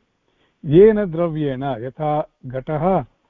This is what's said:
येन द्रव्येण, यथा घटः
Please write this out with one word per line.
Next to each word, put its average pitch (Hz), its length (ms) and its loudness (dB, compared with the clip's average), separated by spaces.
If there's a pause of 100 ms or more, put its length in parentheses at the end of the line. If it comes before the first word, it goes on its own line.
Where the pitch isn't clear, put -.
(640)
येन 202 460 6
द्रव्येण, 151 540 -4
यथा 143 640 -6 (180)
घटः 147 580 -2 (260)